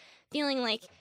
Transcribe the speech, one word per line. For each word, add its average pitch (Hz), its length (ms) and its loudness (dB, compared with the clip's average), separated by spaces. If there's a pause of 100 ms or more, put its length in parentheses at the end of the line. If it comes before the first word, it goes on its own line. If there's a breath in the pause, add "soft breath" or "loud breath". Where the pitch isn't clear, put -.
(300 loud breath)
feeling 285 320 0
like, 226 220 0 (160 loud breath)